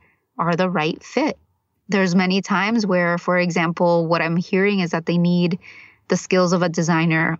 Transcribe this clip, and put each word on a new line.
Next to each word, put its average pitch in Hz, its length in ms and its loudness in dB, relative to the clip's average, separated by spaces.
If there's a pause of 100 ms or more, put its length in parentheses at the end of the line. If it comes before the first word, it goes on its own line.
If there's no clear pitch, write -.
(400)
are 170 160 0
the 180 140 0
right 165 340 -4
fit. - 340 -4 (520)
There's 190 260 2
many 190 260 2
times 202 460 0
where, 175 320 0
for 180 180 0
example, 170 720 0
what 165 160 0
I'm 165 140 -2
hearing 196 420 0
is 170 120 -2
that 165 140 -4
they 175 140 0
need 175 400 0 (480)
the 185 100 0
skills 180 360 0
of 175 100 0
a 180 60 0
designer 165 680 0